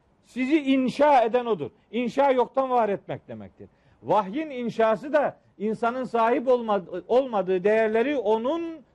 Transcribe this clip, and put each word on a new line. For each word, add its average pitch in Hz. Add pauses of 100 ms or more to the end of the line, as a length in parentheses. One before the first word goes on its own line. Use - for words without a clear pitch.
(260)
Sizi 262
inşa 269
eden 240
odur. 165 (200)
İnşa 247
yoktan 262
var 233
etmek 165
demektir. 104 (340)
Vahyin 202
inşası 233
da 269 (200)
insanın 233
sahip 233
olma-, 226 (240)
olmadığı 196
değerleri 226
onun 233 (320)